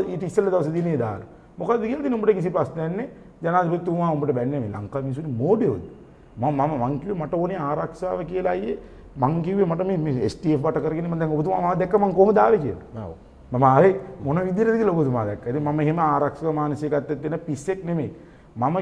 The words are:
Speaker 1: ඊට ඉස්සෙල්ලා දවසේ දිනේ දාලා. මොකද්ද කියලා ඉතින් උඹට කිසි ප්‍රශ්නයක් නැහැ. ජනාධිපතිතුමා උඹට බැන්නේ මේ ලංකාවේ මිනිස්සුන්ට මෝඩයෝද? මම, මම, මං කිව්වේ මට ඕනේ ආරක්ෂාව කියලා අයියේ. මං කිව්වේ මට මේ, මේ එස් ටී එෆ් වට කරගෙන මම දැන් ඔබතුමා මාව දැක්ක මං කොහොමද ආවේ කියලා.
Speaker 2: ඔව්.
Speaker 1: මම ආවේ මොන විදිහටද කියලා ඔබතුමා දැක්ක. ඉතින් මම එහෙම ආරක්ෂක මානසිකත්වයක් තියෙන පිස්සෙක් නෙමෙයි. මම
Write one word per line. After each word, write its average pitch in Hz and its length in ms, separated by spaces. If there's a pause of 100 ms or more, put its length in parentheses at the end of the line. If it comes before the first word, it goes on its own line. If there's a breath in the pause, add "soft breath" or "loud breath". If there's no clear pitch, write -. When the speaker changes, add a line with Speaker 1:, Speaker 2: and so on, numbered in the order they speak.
Speaker 1:
ඊට 185 200
ඉස්සෙල්ලා 190 300
දවසේ 160 220
දිනේ 170 240
දාලා. 107 300 (240 loud breath)
මොකද්ද 208 300
කියලා 254 180
ඉතින් 277 140
උඹට 214 200
කිසි 180 160
ප්‍රශ්නයක් 160 260
නැහැ. 175 320 (300 loud breath)
ජනාධිපතිතුමා 170 760
උඹට 147 220
බැන්නේ 127 260
මේ 107 80
ලංකාවේ 104 340
මිනිස්සුන්ට 135 300
මෝඩයෝද? 139 500 (500 loud breath)
මම, 117 140
මම, 147 320
මං 135 200
කිව්වේ 196 180
මට 156 180
ඕනේ 180 240
ආරක්ෂාව 165 680
කියලා 180 260
අයියේ. 220 260 (340 loud breath)
මං 147 300
කිව්වේ 190 240
මට 170 200
මේ, 190 100
මේ 147 280
එස් 147 120
ටී 156 180
එෆ් 131 80
වට 165 200
කරගෙන 160 240
මම 170 120
දැන් 160 140
ඔබතුමා 170 280
මාව 175 180
දැක්ක 185 160
මං 202 200
කොහොමද 196 240
ආවේ 220 200
කියලා. 113 460
Speaker 2:
ඔව්. 82 80 (360)
Speaker 1:
මම 123 140
ආවේ 139 300 (260)
මොන 143 200
විදිහටද 196 380
කියලා 208 180
ඔබතුමා 127 320
දැක්ක. 104 200
ඉතින් 143 160
මම 147 180
එහෙම 156 180
ආරක්ෂක 147 520
මානසිකත්වයක් 147 720
තියෙන 156 180
පිස්සෙක් 180 460
නෙමෙයි. 165 260 (420 loud breath)
මම 135 300